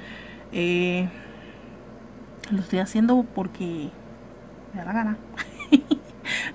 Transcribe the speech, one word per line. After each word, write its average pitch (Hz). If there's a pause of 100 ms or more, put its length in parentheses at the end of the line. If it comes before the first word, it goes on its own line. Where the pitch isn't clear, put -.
(520)
Eh, 180 (1400)
lo 196
estoy 185
haciendo 226
porque 170 (840)
me 196
da 170
la 185
gana. 214 (540)
<laughs> - (540)